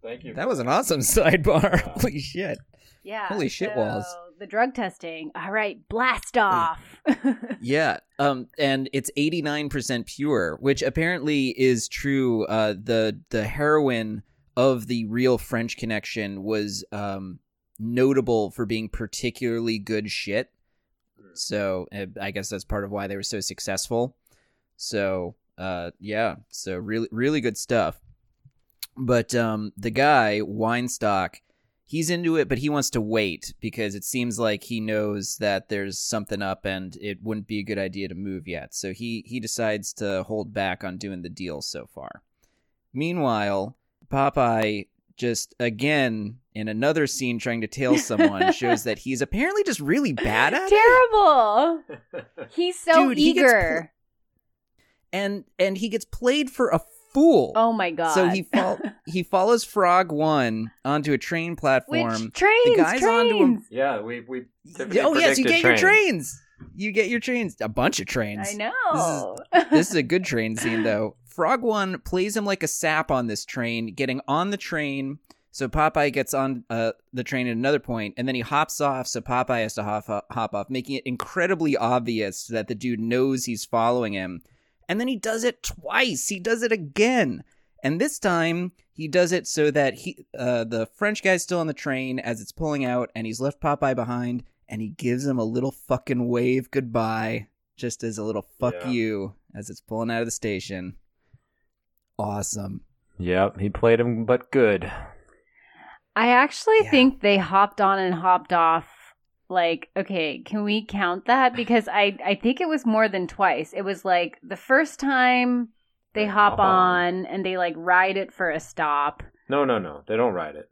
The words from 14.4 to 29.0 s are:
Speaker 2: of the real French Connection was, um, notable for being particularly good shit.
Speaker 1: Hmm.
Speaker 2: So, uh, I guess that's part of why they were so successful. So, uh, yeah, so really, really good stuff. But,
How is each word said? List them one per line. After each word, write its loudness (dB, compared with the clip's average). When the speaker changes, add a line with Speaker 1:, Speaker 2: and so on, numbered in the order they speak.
Speaker 2:
of 2
the -4
real 2
French -6
Connection -6
was, -4
um, -8
notable 2
for -6
being -6
particularly -4
good -4
shit. -4
Speaker 1:
Hmm. -20
Speaker 2:
So, -4
uh, -8
I -6
guess -8
that's -8
part -4
of -8
why -6
they -6
were -10
so -6
successful. -4
So, -4
uh, -8
yeah, -4
so -10
really, -4
really 0
good -2
stuff. -2
But, 0